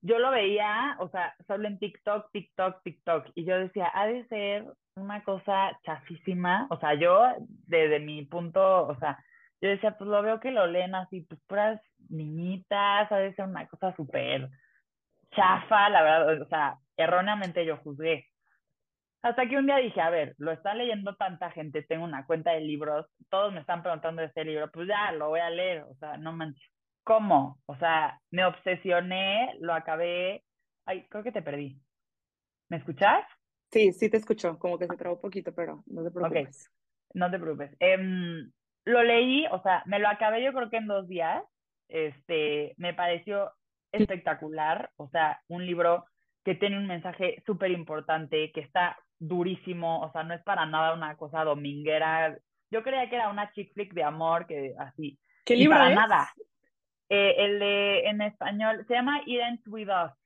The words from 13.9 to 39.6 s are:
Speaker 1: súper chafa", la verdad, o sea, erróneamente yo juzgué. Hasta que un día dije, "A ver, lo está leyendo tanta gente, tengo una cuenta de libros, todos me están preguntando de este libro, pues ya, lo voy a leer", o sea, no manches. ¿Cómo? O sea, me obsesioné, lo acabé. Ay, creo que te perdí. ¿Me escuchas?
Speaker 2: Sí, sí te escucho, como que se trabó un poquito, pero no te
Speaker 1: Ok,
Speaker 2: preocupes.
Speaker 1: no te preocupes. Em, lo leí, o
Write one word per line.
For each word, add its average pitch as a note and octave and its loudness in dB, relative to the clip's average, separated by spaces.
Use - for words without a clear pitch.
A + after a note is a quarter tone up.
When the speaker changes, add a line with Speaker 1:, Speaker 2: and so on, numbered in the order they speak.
Speaker 1:
súper C3+ -4
chafa", G3+ 6
la F#3 8
verdad, D#3 6
o - -12
sea, C#3+ 0
erróneamente F3+ 0
yo D#3 -2
juzgué. D3 -4
Hasta A#3+ 0
que C4+ -2
un C#4 2
día C#4 4
dije, A#3 0
"A E3 2
ver, D#3 0
lo D3+ -4
está E3 -6
leyendo G#3+ -4
tanta F3+ -6
gente, D#3 -8
tengo D#3+ -6
una C#3 -10
cuenta E3 -2
de D#3+ 0
libros, D3+ -4
todos G3 0
me E3+ -10
están E3+ -4
preguntando E3 -6
de D#3+ -4
este D#3 -8
libro, D3+ -4
pues E3+ -10
ya, G#3 -2
lo D3+ -4
voy D#3+ 0
a E3+ -2
leer", F3 -4
o C3 -20
sea, D3+ -12
no D#3+ -10
manches. D#3+ -10
¿Cómo? F#3+ 4
O C#3+ -12
sea, D#3+ 0
me F3+ 2
obsesioné, F#3 -2
lo E3+ 0
acabé. F3 -2
Ay, F#3 -8
creo G#3 -10
que A#3 -6
te G3+ -4
perdí. C#3+ -8
¿Me E3+ -6
escuchas? G3+ 2
Speaker 2:
Sí, G#3+ 8
sí G#3+ 0
te G#3+ 4
escucho, G#3 -2
como F3 -2
que F3 -2
se F3 -8
trabó F3 -6
un F3 -10
poquito, F#3+ -8
pero D#3+ -8
no E3 -10
te F3 -4
Speaker 1:
Ok, F3 0
Speaker 2:
preocupes. C#3 -4
Speaker 1:
no F3+ 0
te F#3 -4
preocupes. C#3+ -8
Em, F#3 2
lo A#3+ 6
leí, B3+ 4
o F#3 -4